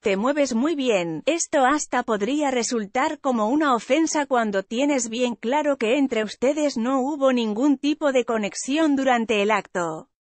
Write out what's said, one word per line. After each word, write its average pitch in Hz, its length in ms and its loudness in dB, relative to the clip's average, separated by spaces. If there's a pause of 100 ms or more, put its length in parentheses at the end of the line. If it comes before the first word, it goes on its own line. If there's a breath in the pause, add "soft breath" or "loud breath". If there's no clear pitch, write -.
"Te 196 160 0
mueves 277 360 0
muy 285 220 0
bien". 185 500 -2
Esto 302 400 0
hasta 254 380 0
podría 262 480 -2
resultar 247 720 -2
como 233 260 0
una 285 260 2
ofensa 285 520 0
cuando 214 380 0
tienes 254 440 0
bien 233 280 -2
claro 285 420 -2
que 226 200 0
entre 247 280 0
ustedes 285 520 0
no 254 220 0
hubo 269 320 0
ningún 247 460 2
tipo 294 340 0
de 254 140 2
conexión 262 720 0
durante 240 440 2
el 208 80 2
acto. 175 600 -4 (140)